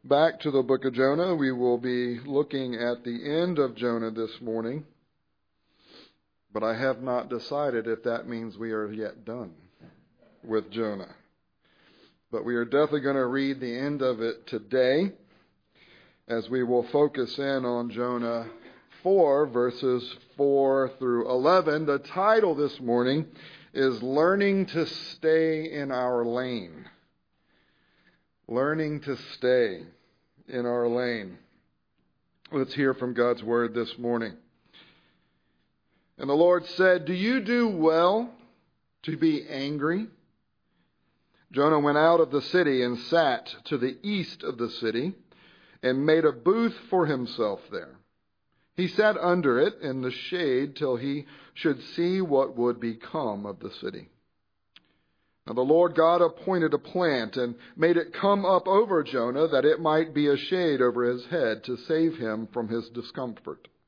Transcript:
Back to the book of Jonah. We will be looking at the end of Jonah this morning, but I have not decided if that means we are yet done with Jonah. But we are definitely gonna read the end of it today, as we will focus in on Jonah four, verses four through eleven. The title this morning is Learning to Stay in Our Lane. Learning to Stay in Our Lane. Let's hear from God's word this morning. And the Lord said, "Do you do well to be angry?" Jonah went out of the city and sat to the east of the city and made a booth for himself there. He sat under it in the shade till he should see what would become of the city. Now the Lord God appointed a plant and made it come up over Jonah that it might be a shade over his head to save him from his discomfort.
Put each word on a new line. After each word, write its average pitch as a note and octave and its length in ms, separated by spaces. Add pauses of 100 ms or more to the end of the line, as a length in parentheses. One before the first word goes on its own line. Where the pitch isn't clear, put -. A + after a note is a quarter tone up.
Back D3+ 380
to D3+ 100
the C3+ 120
book C3 240
of B2 80
Jonah. D3+ 400
We C3+ 180
will B2 240
be B2 440
looking C#3 540
at A#2+ 300
the C#3+ 380
end F3 160
of C3 160
Jonah A2+ 380
this A2 280
morning, A#2 460 (1700)
but G#2+ 80
I A2+ 120
have B2 280
not B2 260
decided B2 580
if A2+ 180
that A#2 220
means A2+ 300
we A2+ 160
are G#2+ 180
yet G#2+ 360
done A2+ 260 (880)
with A2 280
Jonah. G#2 440 (1160)
But A2 160
we A#2+ 80
are A#2+ 100
definitely D3 360
gonna C3+ 260
read C3+ 340
the A#2+ 180
end C#3+ 220
of B2 220
it - 240
today, B2+ 680 (1160)
as A2+ 200
we B2+ 140
will A#2+ 220
focus C#3+ 540
in C3+ 280
on A#2+ 240
Jonah A#2 580 (540)
four, D3+ 460
verses B2 680 (200)
four C3+ 640
through A#2+ 280
eleven. D3+ 580
The C#3+ 120
title G3 560
this C#3+ 240
morning B2+ 480 (480)
is C3 260
Learning F#3 680
to D#3+ 200
Stay D#3+ 840
in C#3+ 180
Our B2 340
Lane. A#2 600 (1600)
Learning D3 540
to C#3 160 (180)
Stay A#2+ 480 (640)
in B2 200
Our A#2+ 220
Lane. A#2 480 (1160)
Let's C3+ 220
hear C3+ 200
from B2+ 180
God's A#2+ 300
word A#2 320
this A#2 240
morning. A#2 360 (1800)
And C#3 140
the C#3+ 40
Lord F3 320
said, F3+ 380
"Do E3 80
you A3 280
do A#3 300
well F3 600 (720)
to D#3 140
be D#3 320
angry?" D3 580 (1400)
Jonah D3 300
went D3 180
out E3 220
of C#3+ 100
the C#3 120
city C#3+ 420
and B2 120
sat C#3 560 (120)
to D3+ 120
the B2 280
east G3+ 400
of C#3 140
the A#2 120
city A#2+ 440 (680)
and C3+ 240
made D#3 180
a D3+ 60
booth F#3+ 460 (120)
for F3+ 180
himself A#2+ 520 (140)
there. C#2+ 240 (800)
He F3+ 140
sat G#3+ 300
under E3 420
it G#3+ 220
in C3 180
the B2+ 100
shade C#3+ 680
till C3 200
he C#3 300 (260)
should C#3 300 (120)
see F3+ 280
what C3+ 340
would A#2+ 240
become A2+ 640
of G2+ 160
the G2 100
city. - 380 (1400)
Now A2 60
the A#2+ 80
Lord D#3+ 340
God E3+ 280
appointed E3 500
a D3 60
plant C#3 580
and A#2+ 180 (220)
made E3+ 220
it - 160
come G3 320
up F#3 200
over G3 360
Jonah C3 460
that C#3 180
it D#3+ 160
might D#3 320
be D3 120
a C#3 120
shade D#3+ 420
over B2 240
his A#2+ 220
head A#2+ 380
to B2+ 120
save D#3+ 400
him A2 340
from A#2 180
his A#2 200
discomfort. A2+ 800 (200)